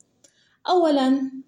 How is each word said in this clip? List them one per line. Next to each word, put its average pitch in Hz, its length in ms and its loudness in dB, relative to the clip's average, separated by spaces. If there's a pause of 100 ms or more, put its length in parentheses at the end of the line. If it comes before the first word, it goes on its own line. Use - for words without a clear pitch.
(680)
أولًا، 277 600 2 (160)